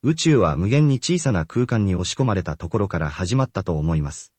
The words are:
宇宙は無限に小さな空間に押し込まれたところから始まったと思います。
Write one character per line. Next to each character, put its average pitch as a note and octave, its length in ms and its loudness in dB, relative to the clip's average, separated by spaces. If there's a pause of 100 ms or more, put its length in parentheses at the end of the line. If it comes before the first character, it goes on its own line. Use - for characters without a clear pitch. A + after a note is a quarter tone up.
宇 D3+ 120 2
宙 D#3 240 4
は D#2 180 2
無 F#2 120 0
限 D3 180 4
に C3+ 100 2
小 F3 220 -2
さ C3 140 0
な E2 140 0
空 B2 200 0
間 A2 180 0
に F#2 120 0
押 F2+ 80 -2
し - 100 -6
込 - 80 -2
ま A2 140 2
れ F2 80 -2
た D#2+ 100 -6
と E2 140 -10
こ A2 100 -2
ろ G2+ 80 0
か E2+ 140 -4
ら D2 100 -2
始 F2+ 240 -4
ま C3+ 100 2
っ - 40 -4
た - 160 -6
と E2 120 -2
思 D#2+ 200 0
い D2+ 60 0
ま C#2+ 100 -6
す。 - 260 -18